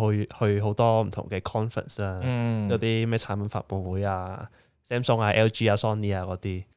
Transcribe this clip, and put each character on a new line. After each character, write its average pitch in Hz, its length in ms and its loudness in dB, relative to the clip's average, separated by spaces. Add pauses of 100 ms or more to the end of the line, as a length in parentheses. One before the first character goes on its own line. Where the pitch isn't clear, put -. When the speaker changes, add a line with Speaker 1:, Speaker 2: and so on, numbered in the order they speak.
(120)
Speaker 1:
去， 104 160 0 (100)
去 104 220 2
好 104 140 0
多 113 280 4
唔 101 80 -4
同 - 200 -6
嘅 95 100 -4
conference - 640 -4
啦， 95 200 -4
Speaker 2:
嗯。 117 460 -2
Speaker 1:
有 110 100 2
啲 113 300 2
咩 117 100 2
產 - 180 -4
品 101 120 -4
發 104 180 -4
布 95 260 -4
會 95 120 -2
啊， 95 440 -4 (400)
Samsung 123 320 2
啊、 107 100 4
L 110 180 6
G 107 200 0
啊、 101 60 6
Sony 104 420 0
啊 92 80 -4
嗰 92 120 -6
啲， 92 280 -6 (120)